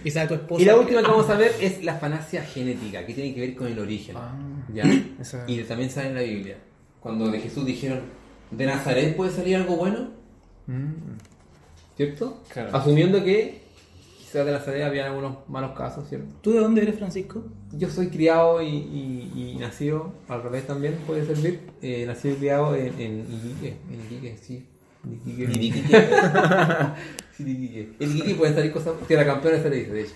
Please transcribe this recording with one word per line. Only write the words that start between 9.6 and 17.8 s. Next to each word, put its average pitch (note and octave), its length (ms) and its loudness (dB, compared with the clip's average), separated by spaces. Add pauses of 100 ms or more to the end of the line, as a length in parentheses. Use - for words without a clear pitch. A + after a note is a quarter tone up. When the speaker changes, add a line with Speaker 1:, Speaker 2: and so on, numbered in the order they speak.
Speaker 2:
bueno?". G3+ 320 0 (600)
Speaker 3:
Mm. C3+ 260 -4 (1040)
Speaker 2:
¿Cierto? D3 440 -4 (120)
Speaker 3:
Claro. A2+ 240 -8
Speaker 2:
Asumiendo D#3+ 480 6
que G3+ 340 2 (600)
quizás C#3+ 260 -2
de D3 80 0
Nazaret C#3 300 -4
había C#3 240 -2
algunos C3+ 300 -6 (120)
malos C3+ 280 -6
casos, B2+ 300 -8
¿cierto? C#3 200 -10 (140)
Speaker 1:
¿Tú G#3+ 120 2
de A3+ 60 6
dónde A3 240 4
eres, G#3+ 120 0
Francisco? F#3 480 -8 (300)
Speaker 2:
Yo D#3 160 -2